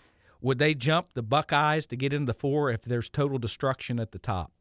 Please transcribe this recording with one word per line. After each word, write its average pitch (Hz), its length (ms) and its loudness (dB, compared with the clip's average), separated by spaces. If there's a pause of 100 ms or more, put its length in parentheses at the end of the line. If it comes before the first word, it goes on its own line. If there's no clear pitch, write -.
(420)
Would 131 180 0
they 151 140 4
jump 151 400 0
the 123 100 -6
Buckeyes 151 640 2
to 120 80 -10
get 135 180 -2
into 147 140 -2
the 113 100 0
four 143 340 0
if 113 120 -2
there's 117 260 -2
total 139 280 0
destruction 123 640 -2
at 110 120 -4
the - 80 -12
top? 92 420 -4